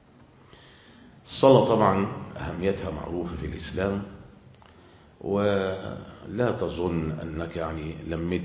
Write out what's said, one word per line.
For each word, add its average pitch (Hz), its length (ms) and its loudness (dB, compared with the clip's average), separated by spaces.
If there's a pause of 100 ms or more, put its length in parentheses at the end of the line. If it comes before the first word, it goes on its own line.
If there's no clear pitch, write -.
(1300)
الصلاة 131 400 8
طبعا 101 420 4 (300)
أهميتها 92 540 -2
معروفة 85 440 -6
في 78 100 -6
الإسلام، 95 580 -4 (1160)
ولا 101 1300 0 (100)
تظن 85 500 0
أنك 80 460 -6
يعني 80 380 -6 (120)
لميت 85 380 -2